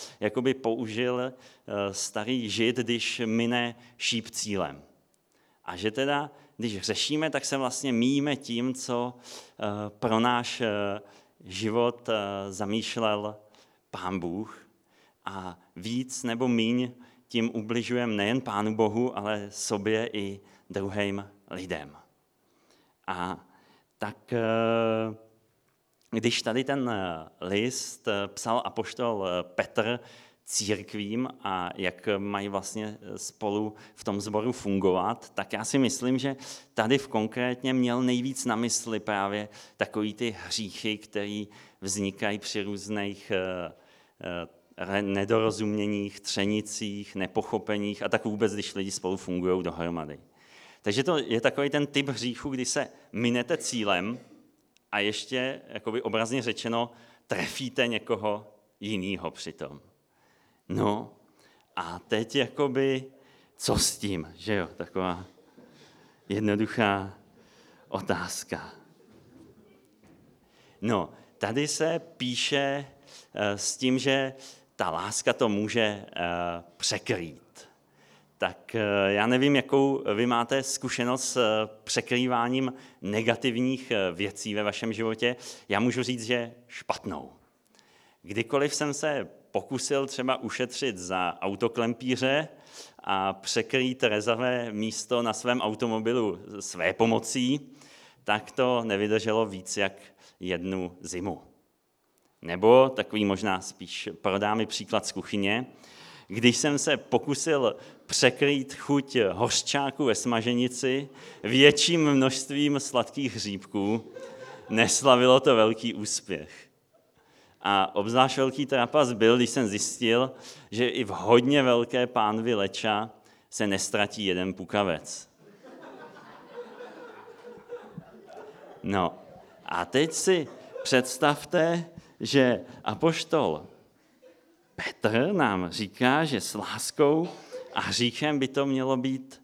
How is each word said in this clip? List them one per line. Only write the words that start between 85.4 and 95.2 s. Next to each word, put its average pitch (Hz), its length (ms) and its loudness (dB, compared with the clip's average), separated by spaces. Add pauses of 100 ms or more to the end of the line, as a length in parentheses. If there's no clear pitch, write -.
Já 101 100 2
můžu 120 240 2
říct, 120 200 -4
že 117 300 -2 (140)
špatnou. - 640 -8 (920)
Kdykoliv 139 540 0
jsem 147 180 -2
se 143 340 -2 (240)
pokusil 135 560 0
třeba 127 280 -2
ušetřit 117 640 -4
za 90 440 -2
autoklempíře 120 1080 0 (560)
a 95 300 0
překrýt 127 680 0
rezavé 117 680 0
místo 110 500 -2